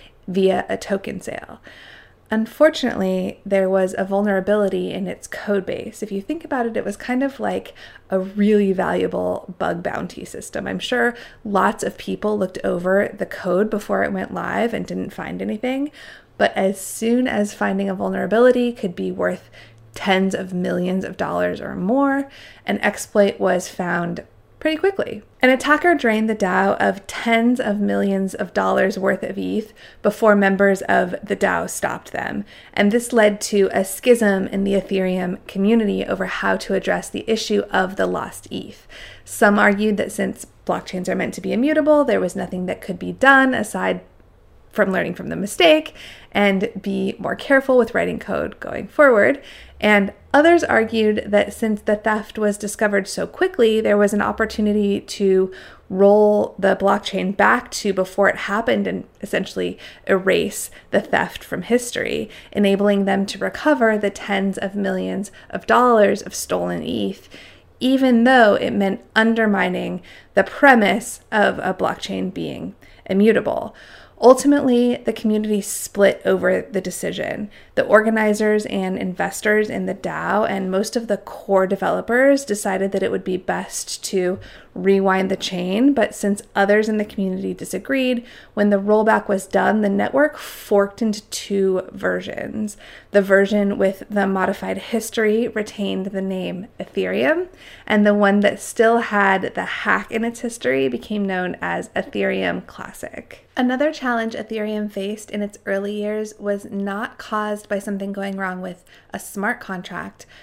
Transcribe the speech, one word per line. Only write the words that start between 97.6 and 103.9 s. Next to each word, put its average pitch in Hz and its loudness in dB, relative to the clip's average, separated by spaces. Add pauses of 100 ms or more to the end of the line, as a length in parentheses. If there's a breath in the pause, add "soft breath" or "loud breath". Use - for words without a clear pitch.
and 208 4
the 208 6
one 202 4
that 202 2
still 233 2
had 196 0
the 185 -4
hack 202 -2
in 226 -2
its 233 -6
history 262 -2
became 220 -4
known 180 -4
as 180 -4
Ethereum 185 -4
Classic. - -16
Another 262 0